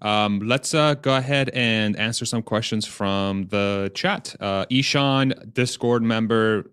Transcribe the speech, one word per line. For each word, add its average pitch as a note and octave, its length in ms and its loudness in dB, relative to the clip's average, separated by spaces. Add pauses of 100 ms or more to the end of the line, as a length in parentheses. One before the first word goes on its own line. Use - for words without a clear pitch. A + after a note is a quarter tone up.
Um, G#2 380 0
let's, A#2 340 0
uh, D3+ 220 4
go C3+ 200 0
ahead C3+ 380 0
and A2 420 0
answer A2+ 300 -4
some A#2 160 -2
questions A2 440 -2
from G2 640 -2
the G2+ 460 -2
chat. - 480 -4
Uh, G2 280 -2
Ishan, C3+ 840 2
Discord A#2+ 500 0
member, A2 680 2